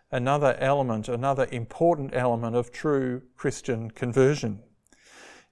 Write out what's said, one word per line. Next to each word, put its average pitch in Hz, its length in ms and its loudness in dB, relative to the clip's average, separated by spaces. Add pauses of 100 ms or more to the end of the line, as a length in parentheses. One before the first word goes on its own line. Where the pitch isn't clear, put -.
(100)
another 135 480 2
element, 127 480 0
another 131 440 0
important 135 640 0
element 117 400 0
of 120 160 -2
true 131 500 -2 (160)
Christian 113 540 -4
conversion. 127 680 2 (920)